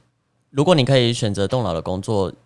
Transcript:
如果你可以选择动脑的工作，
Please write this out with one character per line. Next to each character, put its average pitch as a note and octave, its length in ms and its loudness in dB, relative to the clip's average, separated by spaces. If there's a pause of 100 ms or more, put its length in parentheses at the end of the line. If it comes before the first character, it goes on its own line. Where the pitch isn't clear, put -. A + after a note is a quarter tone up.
(500)
如 C#3+ 140 0
果 F3 100 4
你 C#3 100 4
可 C3+ 140 4
以 A#2+ 140 2
选 A2 200 -4
择 G2 140 -2
动 B2+ 160 -2
脑 F#2 100 -2
的 E2 80 -4
工 F#2 220 -6
作， G2 300 -2 (140)